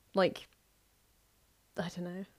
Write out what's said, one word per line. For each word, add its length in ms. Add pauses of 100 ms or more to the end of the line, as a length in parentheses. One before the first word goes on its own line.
(160)
Like, 320 (1300)
I 60 (120)
don't 100
know. 200 (140)